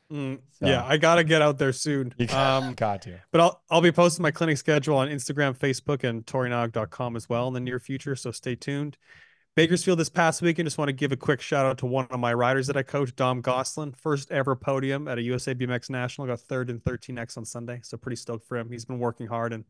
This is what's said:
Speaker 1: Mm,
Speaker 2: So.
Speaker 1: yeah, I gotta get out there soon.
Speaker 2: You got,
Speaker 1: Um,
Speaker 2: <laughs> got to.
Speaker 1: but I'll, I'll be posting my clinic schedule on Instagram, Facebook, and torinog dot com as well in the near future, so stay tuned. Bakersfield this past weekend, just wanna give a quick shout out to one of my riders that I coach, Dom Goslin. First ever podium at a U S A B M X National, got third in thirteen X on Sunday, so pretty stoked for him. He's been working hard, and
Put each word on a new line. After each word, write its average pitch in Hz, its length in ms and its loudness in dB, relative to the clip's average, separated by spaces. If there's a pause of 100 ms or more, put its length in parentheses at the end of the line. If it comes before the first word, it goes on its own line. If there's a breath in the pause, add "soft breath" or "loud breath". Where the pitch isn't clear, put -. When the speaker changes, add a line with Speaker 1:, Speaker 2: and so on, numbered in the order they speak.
(100)
Speaker 1:
Mm, 139 300 -6 (100)
Speaker 2:
So. - 160 -4
Speaker 1:
yeah, 127 180 4
I 143 140 2
gotta 165 260 6
get 156 160 6
out 147 160 4
there 135 160 2
soon. 135 460 -2
Speaker 2:
You 120 80 0
got, 135 380 2
Speaker 1:
Um, 127 100 -6
Speaker 2:
<laughs> - 0 -
got 104 280 -2
to. 87 160 -16 (120)
Speaker 1:
but 165 100 6
I'll, 175 300 4
I'll 165 100 6
be 170 120 8
posting 175 300 4
my 151 80 2
clinic 156 280 0
schedule 151 400 2
on 135 100 2
Instagram, 139 480 -2
Facebook, 139 480 -2
and 117 220 -4
torinog 120 460 -2
dot 107 180 -4
com 120 260 -6
as - 140 -8
well 120 180 0
in 127 60 -4
the 123 60 -4
near 127 180 -6
future, 135 360 -6
so 123 160 -8
stay 123 240 -6
tuned. 143 440 -6 (580 soft breath)
Bakersfield 170 420 4
this 160 120 0
past 165 320 2
weekend, 170 240 2
just 139 100 -6
wanna 143 160 0
give 135 200 0
a 139 40 0
quick 143 240 0
shout 139 240 0
out 135 140 2
to 131 80 -4
one 127 240 -2
of 123 100 -4
my 120 140 2
riders 127 320 2
that 139 100 -2
I 135 60 0
coach, 135 340 -4
Dom 127 240 0
Goslin. 131 520 -4
First 143 380 -4
ever 139 240 0
podium 135 540 -2
at 123 80 -4
a 120 60 -4
U 123 120 -2
S 123 140 -6
A 131 60 -2
B 123 100 -4
M 123 60 -2
X 123 180 -4
National, 127 380 -6
got 123 140 -6
third 127 280 -6
in 117 100 -6
thirteen 123 380 -6
X 117 220 -10
on 110 80 -12
Sunday, 120 360 -12
so - 140 -14
pretty 120 200 -8
stoked - 300 -10
for 123 120 -6
him. 117 120 -8
He's 117 140 -12
been 127 140 -8
working 120 300 -4
hard, 117 260 -4
and 110 160 -10